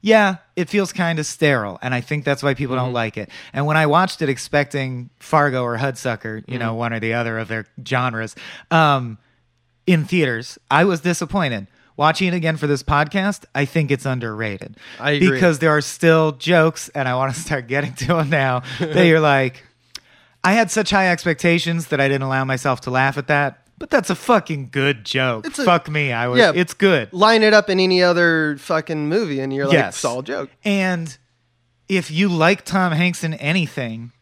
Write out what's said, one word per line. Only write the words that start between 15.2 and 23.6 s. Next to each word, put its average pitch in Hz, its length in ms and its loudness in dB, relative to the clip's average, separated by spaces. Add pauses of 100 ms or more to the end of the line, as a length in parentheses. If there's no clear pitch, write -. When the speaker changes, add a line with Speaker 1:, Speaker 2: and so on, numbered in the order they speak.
Speaker 1:
Because 139 300 2
there 160 100 4
are 151 120 4
still 160 500 2
jokes, 160 640 0
and 139 100 -2
I 127 80 -2
wanna 131 200 -2
<laughs> - 140 -10
start 131 200 -4
getting 131 260 -4
to - 240 0
'em 151 120 -2
now, 135 400 0
Speaker 2:
<laughs> 127 100 -10
Speaker 1:
that 165 260 2
you're 160 140 6
like, 139 420 2 (800)
I 190 120 4
had 226 180 2
such 214 180 0
high 190 200 2
expectations 170 800 0
that 139 120 -2
I 139 80 2
didn't 139 160 0
allow 135 200 -2
myself 131 380 -2
to 131 80 -8
laugh 131 280 0
at 135 100 -8
that, 143 300 0 (200)